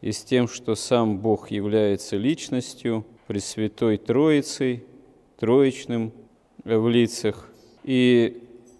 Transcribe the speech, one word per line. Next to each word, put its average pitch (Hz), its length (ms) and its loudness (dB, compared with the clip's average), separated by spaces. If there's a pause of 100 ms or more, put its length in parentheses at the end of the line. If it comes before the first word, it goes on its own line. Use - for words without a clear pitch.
и 107 120 -4
с - 120 -10
тем, 123 240 2
что - 260 -6
сам 113 440 0
Бог 107 320 0
является 104 640 0
личностью, 120 880 -4 (220)
Пресвятой 107 720 -2
Троицей, 135 880 0 (520)
Троичным 120 760 0 (520)
в 113 240 0
лицах. 113 640 0 (320)
И 123 600 2 (380)